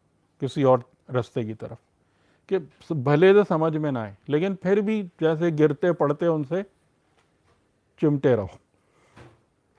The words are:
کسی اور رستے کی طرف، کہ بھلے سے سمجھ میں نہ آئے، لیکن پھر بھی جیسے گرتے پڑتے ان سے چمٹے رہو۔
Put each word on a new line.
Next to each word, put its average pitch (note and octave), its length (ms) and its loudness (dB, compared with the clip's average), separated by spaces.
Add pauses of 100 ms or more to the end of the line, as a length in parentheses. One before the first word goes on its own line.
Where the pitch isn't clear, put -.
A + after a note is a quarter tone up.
(420)
کسی C#3 200 -4
اور B2+ 160 6 (360)
رستے B2 300 -4
کی A2 100 -10
طرف، A2+ 240 -16 (720)
کہ F#3+ 100 -2 (320)
بھلے D3+ 420 4
سے G3+ 160 6
سمجھ D#3+ 280 0
میں D3+ 160 -2
نہ B2+ 60 -4
آئے، G#2 140 -8 (160)
لیکن E3+ 260 -2
پھر F#3+ 260 0
بھی G#3 220 -2 (180)
جیسے E3 380 0
گرتے D3+ 340 2
پڑتے D3 340 -2
ان D#3 180 0
سے E3+ 180 -6 (1400)
چمٹے C#3+ 360 2
رہو۔ G2 100 -4 (1300)